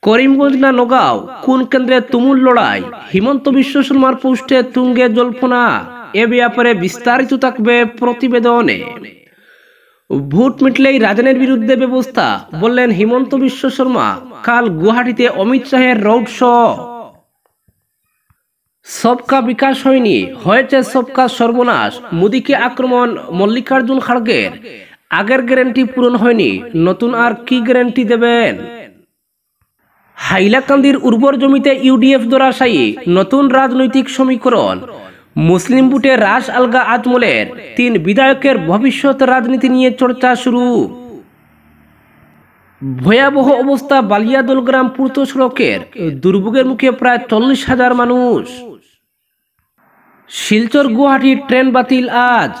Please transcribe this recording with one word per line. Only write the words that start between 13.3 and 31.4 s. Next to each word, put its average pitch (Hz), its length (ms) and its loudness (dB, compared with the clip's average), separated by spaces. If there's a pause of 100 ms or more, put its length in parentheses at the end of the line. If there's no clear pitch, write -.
বিশ্ব 262 360 -2
শর্মা। 247 500 -2 (220)
কাল 240 260 0
গুয়াহাটিতে 226 600 0
অমিত 240 380 -2
শাহের 254 380 0
রোড 220 240 2
শো। 240 300 2 (2250)
সবকা 247 540 -4
বিকাশ 262 460 -2
হয়নি, 220 400 2 (180)
হয়েছে 254 380 2
সবকা 254 460 -2
সর্বনাশ। 233 720 -2 (120)
মোদীকে 208 440 0
আক্রমণ 247 600 -2 (160)
মল্লিকার্জুন 240 680 0
খাড়গের। 220 500 -2 (600)
আগের 220 320 0
গ্যারান্টি 254 420 0
পূরণ 247 300 0
হয়নি, 202 480 0 (140)
নতুন 185 380 0
আর 233 180 0 (140)
কি 254 140 0
গ্যারান্টি 247 440 0
দেবেন? 233 540 0 (1600)
হাইলাকান্দির 262 840 2
উর্বর 254 400 2
জমিতে 269 460 2